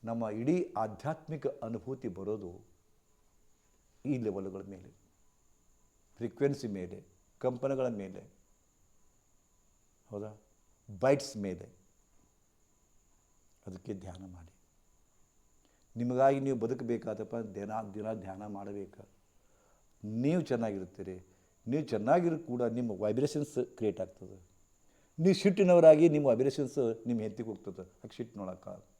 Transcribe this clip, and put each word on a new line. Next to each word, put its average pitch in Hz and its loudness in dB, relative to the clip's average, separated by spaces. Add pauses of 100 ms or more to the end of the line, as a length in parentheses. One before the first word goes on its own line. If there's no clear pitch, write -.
ನಮ್ಮ 113 -4
ಇಡೀ 127 -2
ಆಧ್ಯಾತ್ಮಿಕ 135 -6
ಅನುಭೂತಿ 123 -6
ಬರೋದು 98 -8 (1400)
ಈ 139 0
ಲೆವೆಲ್‌ಗಳ 98 -6
ಮೇಲೆ, 95 -18 (1200)
ಫ್ರೀಕ್ವೆನ್ಸಿ 135 -2
ಮೇಲೆ, 95 -8 (320)
ಕಂಪನಗಳ 131 -2
ಮೇಲೆ, 98 -10 (1800)
ಹೌದಾ, 107 -12 (580)
ಬೈಟ್ಸ್ 139 2
ಮೇಲೆ. 98 -6 (2000)
ಅದಕ್ಕೆ 95 -10
ಧ್ಯಾನ 92 -14
ಮಾಡಿ. 87 -20 (1400)
ನಿಮಗಾಗಿ 127 4
ನೀವು 135 0
ಬದುಕಬೇಕಾದಪ್ಪ, 113 -4
ದಿನ, 101 -8 (240)
ದಿನ 107 -6
ಧ್ಯಾನ 98 -12
ಮಾಡಬೇಕು. 101 -12 (960)
ನೀವು 131 0
ಚೆನ್ನಾಗಿರ್ತೀರಿ. 98 -4 (400)
ನೀವು 147 -2
ಚೆನ್ನಾಗಿರೋ 156 2
ಕೂಡ 123 -4
ನಿಮ್ಮ 117 -2
ವೈಬ್ರೇಷನ್ಸ್ 120 -2 (120)
ಕ್ರಿಯೇಟ್ 104 -2
ಆಗ್ತದೆ. 95 -12 (720)
ನೀವು 175 6
ಸಿಟ್ಟಿನವರಾಗಿ 175 10
ನಿಮ್ಮ 147 4
ವೈಬ್ರೇಷನ್ಸ್ 127 2
ನಿಮ್ಮ 117 0
ಹೆಂಡತಿಗೆ 107 -6
ಹೋಗ್ತದೆ, 95 -10
ಆಕೆ - -18
ಸಿಟ್ಟು 117 -10
ನೋಡೋಕೆ. 92 -12 (140)